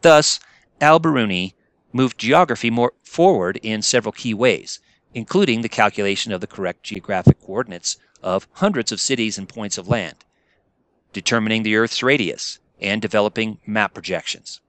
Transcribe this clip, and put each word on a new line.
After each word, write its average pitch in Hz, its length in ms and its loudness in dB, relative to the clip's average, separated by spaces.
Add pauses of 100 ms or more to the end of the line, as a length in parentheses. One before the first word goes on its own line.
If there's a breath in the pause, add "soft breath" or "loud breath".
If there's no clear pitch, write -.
Thus, 151 380 6 (420 soft breath)
Al-Biruni 131 720 2 (400)
moved 127 240 0
geography 131 520 2
more 120 240 0 (100)
forward 117 600 0
in 110 180 -4
several 113 300 0
key 117 220 -6
ways, 107 460 0 (340)
including 120 480 0
the 113 80 -6
calculation 101 640 -2
of 90 80 -6
the 104 60 -12
correct - 360 -10
geographic 98 560 4
coordinates 98 580 -8 (240 soft breath)
of 95 320 -2
hundreds 180 380 -2
of 104 80 -8
cities 117 380 -2
and 98 100 -10
points 104 300 -10
of 92 100 -12
land, 101 280 -4 (1000)
determining 110 500 -2
the 107 120 0
Earth's 113 280 0
radius, 123 560 -2 (220)
and 101 200 -4
developing 107 640 -2
map 107 280 -2
projections. - 760 -10